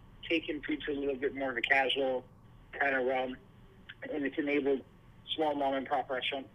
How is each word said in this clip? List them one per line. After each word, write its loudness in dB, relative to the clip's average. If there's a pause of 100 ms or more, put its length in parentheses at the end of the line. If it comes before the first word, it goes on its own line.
(280)
taken 0
food -4
to -2
a -2
little 0
bit -2
more -2
of -4
a 0
casual 2 (540)
kinda 2
realm, 0 (760)
and -2
it's -2
enabled 2 (540)
small 2
mom 2
and -2
pop 0
restaurants -4